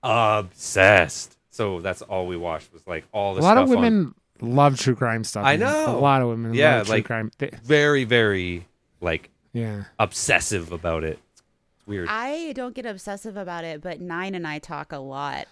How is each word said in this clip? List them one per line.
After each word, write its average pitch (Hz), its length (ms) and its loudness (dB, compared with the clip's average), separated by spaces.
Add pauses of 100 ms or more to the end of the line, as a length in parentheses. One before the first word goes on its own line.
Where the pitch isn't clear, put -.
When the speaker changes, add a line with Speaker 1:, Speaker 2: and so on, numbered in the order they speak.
Speaker 1:
obsessed. 104 1400 4 (120)
So 95 300 -4
that's 90 220 -8
all 95 240 -6
we 90 100 -6
watched 82 360 -8
was, 82 140 -20
like, 82 240 -8
all 101 240 -2
the 95 60 -2
Speaker 2:
A - 20 0
lot 202 160 6
of 269 100 4
Speaker 1:
stuff 247 100 4
on 240 40 2
Speaker 2:
women 214 320 2 (260)
love 135 380 4
true 127 160 2
crime 113 300 -2
stuff, 104 200 -4
Speaker 1:
I 143 120 4
Speaker 2:
man. 175 40 0
Speaker 1:
know. 302 360 0
Speaker 2:
A - 20 -2
lot 139 240 4
of 120 60 0
women 113 260 -4
Speaker 1:
Yeah, 139 240 6
Speaker 2:
love 104 80 -2
true 110 100 0
Speaker 1:
like, 104 100 0
Speaker 2:
crime. 110 320 -6
They 139 120 -6 (140)
Speaker 1:
very, 147 400 4
very, 98 640 2 (340)
like, 82 300 -4 (220)
Speaker 2:
Yeah. 107 320 -6 (140)
Speaker 1:
obsessive 98 760 -2
about 82 320 -4
it. 78 140 -6 (160)
It's - 520 -20
weird. 101 220 -8
Speaker 3:
I 277 460 -6
don't 247 200 -12
get 247 120 -12
obsessive 202 500 -12
about 175 280 -10
it, 156 180 -12
but 175 180 -12
Nine 180 360 -8
and 170 100 -8
I 151 140 -8
talk 151 320 -12
a 147 60 -10
lot 135 540 -8